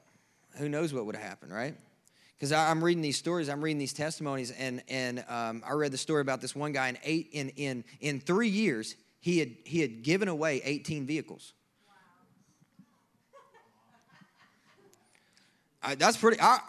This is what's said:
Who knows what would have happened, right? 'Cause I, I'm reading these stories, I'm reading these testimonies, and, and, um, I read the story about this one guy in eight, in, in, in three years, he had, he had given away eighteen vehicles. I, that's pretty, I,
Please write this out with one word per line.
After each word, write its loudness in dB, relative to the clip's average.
Who -4
knows -2
what -4
would -8
have -10
happened, -14
right? -6
'Cause -2
I, 4
I'm 2
reading 2
these 0
stories, -2
I'm -4
reading 0
these -4
testimonies, -4
and, -6
and, -4
um, -6
I -4
read 0
the -6
story 0
about -2
this -8
one -4
guy 0
in -6
eight, -4
in, -4
in, -6
in -4
three 2
years, 0
he 2
had, -2
he -2
had -2
given 2
away 0
eighteen -4
vehicles. -6
I, -2
that's 8
pretty, 6
I, 10